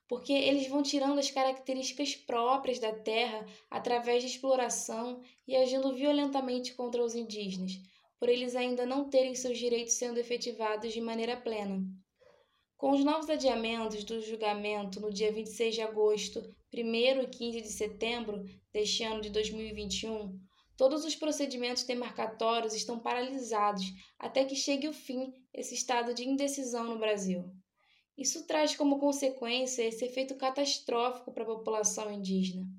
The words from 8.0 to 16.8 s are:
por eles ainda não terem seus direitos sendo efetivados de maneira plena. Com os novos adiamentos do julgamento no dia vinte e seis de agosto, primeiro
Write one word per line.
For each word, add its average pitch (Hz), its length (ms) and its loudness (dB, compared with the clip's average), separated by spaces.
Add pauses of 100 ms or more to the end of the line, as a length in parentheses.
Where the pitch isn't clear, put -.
por 240 80 2
eles 247 280 2
ainda 247 320 0
não 277 200 0
terem 262 280 4
seus 240 240 -2
direitos 233 340 0
sendo 240 260 0
efetivados 226 720 -2
de 220 80 -4
maneira 226 380 -2
plena. 202 420 -2 (960)
Com 277 160 2
os 277 120 6
novos 302 260 2
adiamentos 226 720 0
do 226 160 -6
julgamento 208 800 -2
no 208 140 -4
dia 208 180 2
vinte 214 160 -6
e - 40 -10
seis 226 240 0
de 226 60 -2
agosto, 214 600 2 (300)
primeiro 240 500 4